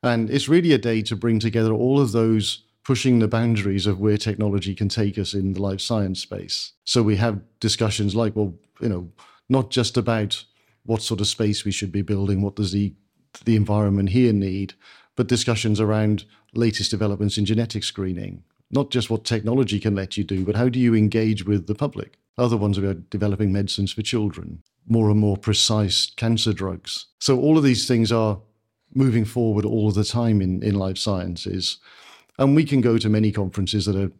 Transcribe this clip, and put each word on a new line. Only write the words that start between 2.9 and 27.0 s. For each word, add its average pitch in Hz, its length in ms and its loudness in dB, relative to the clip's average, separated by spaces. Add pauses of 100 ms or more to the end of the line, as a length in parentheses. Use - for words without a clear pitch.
the 107 80 2
boundaries 104 580 0
of 95 140 0
where 104 180 2
technology 101 560 -2
can 104 140 -2
take 101 280 -2
us 98 160 -4
in 98 200 -2
the 92 100 -4
life 95 180 -4
science 98 380 -2
space. - 540 -10 (100)
So 120 220 2
we 107 140 4
have 104 220 0 (200)
discussions 104 560 -2
like, 110 180 0
well, 104 180 -2 (280)
you - 80 -2
know, 87 240 -6 (360)
not 127 220 2
just - 260 0
about 110 480 -2 (400)
what 113 180 -2
sort 107 180 -4
of 104 80 0
space 104 360 -2
we 101 60 -2
should 98 220 -6
be 101 100 -2
building, 98 400 0
what 101 140 -4
does 98 160 -2
the, 101 220 -2 (500)
the 117 100 4
environment 101 540 2
here 117 240 4
need, 98 420 -2 (400)
but 120 140 -2
discussions 110 500 0
around 107 460 2 (300)
latest 113 360 0
developments 101 480 -2
in 104 80 0
genetic 110 360 -2
screening, 92 600 -8 (280)
not 143 200 0
just 120 180 -2
what 110 160 -2
technology 113 560 0
can 107 140 0
let 95 240 -6
you 98 60 -2
do, 92 200 -4
but 98 100 0
how 120 140 2
do 120 100 -2
you 120 160 4
engage 107 520 2
with 101 200 0
the 104 80 -2
public? - 440 -8 (180)
Other 117 220 2
ones 101 180 2
about 95 320 -4
developing 101 440 0
medicines 101 400 -2
for 107 100 -8
children, 90 600 -4 (240)
more 113 240 4
and 104 80 4
more 104 200 2
precise 104 760 0
cancer 110 360 0
drugs. 92 540 -8 (140)